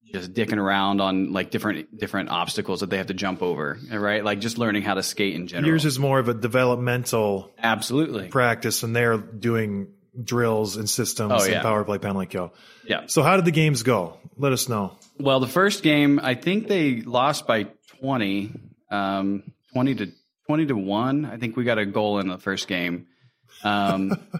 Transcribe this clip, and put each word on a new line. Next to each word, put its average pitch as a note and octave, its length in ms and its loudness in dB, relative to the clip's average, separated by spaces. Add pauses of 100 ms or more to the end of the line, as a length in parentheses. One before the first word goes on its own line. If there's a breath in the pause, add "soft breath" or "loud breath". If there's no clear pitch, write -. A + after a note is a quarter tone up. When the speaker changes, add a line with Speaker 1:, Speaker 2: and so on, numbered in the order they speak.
(120)
Speaker 1:
just F#2 220 -8
dicking A2 240 0
around G2 420 2
on, F#2+ 320 2
like, F#2 180 -2
different, G#2 480 -4
different G2 300 -4
obstacles F2 520 -2
that F#2+ 100 -4
they F#2+ 80 0
have F#2 80 -4
to F#2+ 80 -6
jump F#2+ 260 -4
over, D#2+ 380 -2 (120)
right? G#2 320 -2
Like, G#2 180 -2
just A2+ 180 -4
learning G#2 240 0
how G#2 100 -2
to F#2 100 0
skate G2 320 -2
in E2+ 120 -6
general. F2+ 200 -2
Speaker 2:
Yours D#3+ 200 2
is C3 120 0
more C3+ 200 2
of A#2+ 100 2
a A#2+ 60 0
developmental A#2+ 1200 0
Speaker 1:
Absolutely. A2+ 680 0
Speaker 2:
practice, A#2+ 540 0
and A2+ 120 -4
they're A#2 220 4
doing G#2+ 720 -2 (340)
drills A2 540 0
and G#2+ 120 -4
systems A2 460 -2
Speaker 1:
Oh, A2+ 80 4
Speaker 2:
and F#2+ 100 2
Speaker 1:
yeah. E2+ 100 0
Speaker 2:
power G#2+ 200 2
play, G#2 140 -2
pound G2 220 -2
like F#2 160 -6
yo. F#2 180 -4 (320 loud breath)
Speaker 1:
Yeah. - 220 -4
Speaker 2:
So - 160 2
how E3+ 140 6
did F3+ 100 4
the F3 60 4
games D3 320 2
go? G2+ 340 2 (180)
Let C#3 160 2
us A#2+ 160 -2
know. G#2 300 -4 (200)
Speaker 1:
Well, C3+ 220 4
the B2+ 80 0
first G3 340 2
game, C#3+ 400 4
I B2+ 120 0
think G3 340 -2
they D3 320 2
lost B2 460 0
by G#2+ 220 2 (300)
twenty, G#2+ 540 -2 (380)
um, G2 540 -2 (280)
twenty B2+ 220 2
to, G#2 180 -6 (340)
twenty D3+ 200 2
to C3+ 100 0
one. A2+ 480 0
I A2+ 140 -10
think A2+ 180 -4
we B2 80 0
got A#2 140 2
a G#2 80 0
goal G#2 320 0
in F#2+ 100 -2
the F#2 80 -4
first F#2+ 320 -4
game. F2 380 -4 (580 soft breath)
Um, G2 640 0 (120)